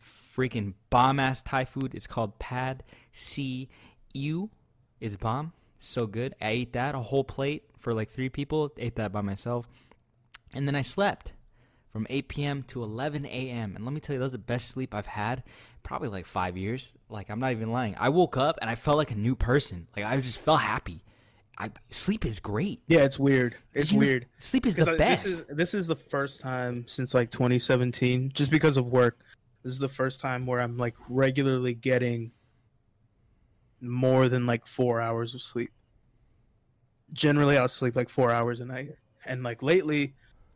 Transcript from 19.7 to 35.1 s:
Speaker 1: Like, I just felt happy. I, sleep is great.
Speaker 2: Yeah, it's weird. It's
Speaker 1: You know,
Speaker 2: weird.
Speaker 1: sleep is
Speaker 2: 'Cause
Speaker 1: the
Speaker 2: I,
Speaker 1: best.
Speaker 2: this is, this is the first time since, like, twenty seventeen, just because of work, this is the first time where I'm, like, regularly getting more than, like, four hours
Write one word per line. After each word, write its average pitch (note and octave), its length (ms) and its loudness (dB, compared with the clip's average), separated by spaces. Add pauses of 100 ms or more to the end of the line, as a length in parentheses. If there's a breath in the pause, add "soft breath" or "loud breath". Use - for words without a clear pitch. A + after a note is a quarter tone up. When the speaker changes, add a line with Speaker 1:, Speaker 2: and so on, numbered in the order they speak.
Speaker 1:
Like, G#2 100 -4
I A#2 160 -2
just B2 180 -4
felt D3+ 220 4
happy. G#2 420 -4 (540 soft breath)
I, G#2+ 140 -8 (200)
sleep - 340 0
is A2 140 -4
great. C3 480 -4
Speaker 2:
Yeah, D#3+ 160 6
it's C#3 160 2
weird. C3 380 4 (160)
It's D3 180 0
Speaker 1:
You C#3 80 6
know, C#3+ 80 8
Speaker 2:
weird. B2+ 180 0 (140)
Speaker 1:
sleep - 260 2
is G#3 100 2
Speaker 2:
'Cause E3+ 100 4
Speaker 1:
the E3 80 4
Speaker 2:
I, E3 40 2
Speaker 1:
best. G#3 280 4
Speaker 2:
this F#3+ 80 0
is, E3 160 -6
this D3+ 260 -2
is F#3+ 120 0
the D#3+ 80 0
first C#3 440 -6
time B2 480 -6
since, - 260 -4
like, B2 160 4
twenty B2 300 2
seventeen, B2+ 720 2
just C#3+ 160 2
because D3+ 280 4
of B2 100 2
work, B2 320 4 (440 soft breath)
this B2+ 100 -8
is C3 60 -8
the C3+ 100 0
first C3 320 -2
time B2+ 240 -4
where B2 160 0
I'm, A#2+ 160 -4
like, A#2+ 180 -2 (140)
regularly C3 640 2
getting A#2+ 580 0 (1500)
more B2+ 480 4
than, B2 160 2
like, A#2+ 200 0
four A#2+ 360 0
hours A2+ 340 -2